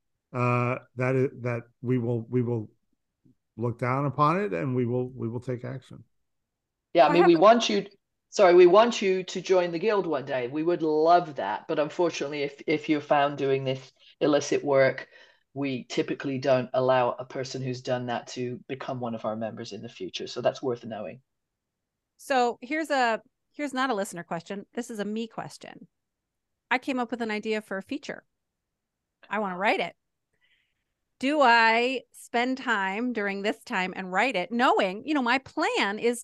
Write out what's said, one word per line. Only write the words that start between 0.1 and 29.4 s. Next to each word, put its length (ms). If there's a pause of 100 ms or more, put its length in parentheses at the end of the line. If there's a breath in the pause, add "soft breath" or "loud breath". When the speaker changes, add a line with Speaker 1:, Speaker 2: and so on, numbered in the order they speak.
Speaker 1:
uh, 420 (220)
that 180
is, 140 (120)
that 220 (180)
we 160
will, 320
we 140
will 260 (880)
look 220
down 260
upon 340
it, 140
and 220
we 100
will, 240
we 180
will 120
take 260
action. 380 (920)
Speaker 2:
Yeah, 120
I 40
Speaker 3:
I 40
Speaker 2:
mean, 80
Speaker 3:
have 60
Speaker 2:
we 80
Speaker 3:
a 40
Speaker 2:
want 300
you, 160 (460)
sorry, 220
we 120
want 360
you 220
to 160
join 320
the 80
guild 260
one 200
day. 240
We 140
would 180
love 540
that. 340
But 100
unfortunately, 640
if, 240
if 220
you're 100
found 380
doing 260
this 300 (260 soft breath)
illicit 420
work, 460 (460 soft breath)
we 320
typically 520
don't 360
allow 380
a 120
person 380
who's 200
done 260
that 200
to 400
become 320
one 160
of 80
our 140
members 340
in 100
the 60
future. 400
So 140
that's 200
worth 220
knowing. 380 (960)
Speaker 3:
So 440
here's 280
a, 320 (320)
here's 200
not 160
a 60
listener 280
question. 500
This 160
is 100
a 60
me 220
question. 600 (840)
I 80
came 220
up 120
with 100
an 100
idea 300
for 160
a 60
feature. 400 (1080)
I 100
wanna 180